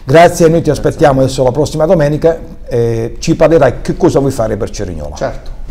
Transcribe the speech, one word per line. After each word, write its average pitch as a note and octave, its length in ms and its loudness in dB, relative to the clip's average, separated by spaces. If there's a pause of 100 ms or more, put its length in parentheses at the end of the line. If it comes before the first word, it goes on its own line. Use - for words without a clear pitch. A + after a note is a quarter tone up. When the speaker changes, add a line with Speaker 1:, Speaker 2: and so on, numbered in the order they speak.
Speaker 1:
Grazie, E3+ 440 6
noi E3 100 2
ti - 80 -2
Speaker 2:
Grazie. D3+ 60 2
Speaker 1:
aspettiamo C#3 500 0
adesso C3 200 0
la B2+ 80 2
prossima D3+ 360 -2
domenica, D#3 520 0 (300)
eh, A#2 500 -2
ci - 160 -2
parlerai D3+ 460 2
che - 160 -4
cosa E3 220 2
vuoi C#3 140 0
fare A2 240 -2
per G2+ 140 -6
Cerignola. D#2 460 -10
Speaker 2:
Certo, - 340 -8 (200)